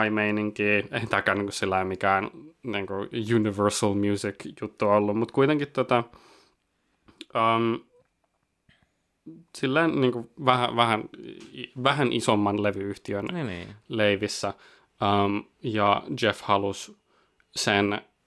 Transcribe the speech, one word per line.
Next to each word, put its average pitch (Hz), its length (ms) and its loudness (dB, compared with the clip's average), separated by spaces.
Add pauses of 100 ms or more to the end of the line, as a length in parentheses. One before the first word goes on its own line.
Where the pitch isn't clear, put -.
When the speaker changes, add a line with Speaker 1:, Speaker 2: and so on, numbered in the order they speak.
Speaker 1:
Y-meininki, 107 560 0
ei 104 460 0
tääkään 101 280 2
niinku 101 140 -2
sillä 95 320 0
mikään 95 460 0 (340)
niinku 98 300 -6 (420)
Universal 104 580 2
Music-juttu 101 960 -4
ollut, 104 300 4
mut 117 140 -2
kuitenkin 143 400 2
tota, 123 320 0 (1300)
ähm, 113 380 2 (1800)
silleen 147 440 0
niinku 120 300 0 (140)
vähän, 123 300 2
vähän, 113 280 2 (800)
vähän 139 300 2
isomman 104 500 2
levyyhtiön 101 600 -4
Speaker 2:
Niin, 165 220 -6
niin. 90 200 -8 (200)
Speaker 1:
leivissä. 104 680 0 (500)
Ähm, 101 340 2 (260)
ja 104 400 0 (180)
Jeff 104 200 2
halusi 98 560 -2 (580)
sen 101 460 2 (260)